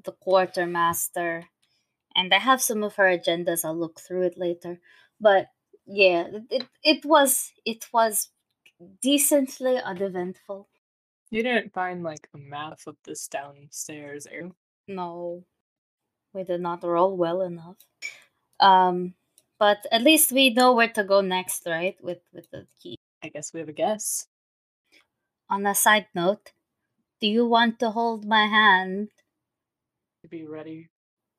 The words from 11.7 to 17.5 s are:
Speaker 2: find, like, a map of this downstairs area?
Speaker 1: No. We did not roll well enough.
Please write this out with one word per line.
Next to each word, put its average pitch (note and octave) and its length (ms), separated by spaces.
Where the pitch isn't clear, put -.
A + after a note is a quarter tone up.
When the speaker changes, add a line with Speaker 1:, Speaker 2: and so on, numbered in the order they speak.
Speaker 2:
find, F3+ 300
like, D#3 300
a D#3 40
map D3 500
of D3+ 160
this D3+ 240
downstairs C#3+ 1000
area? E3 260
Speaker 1:
No. F3 560
We F#3+ 100
did F3 180
not F3 220
roll F3+ 340
well F3 240
enough. F3 360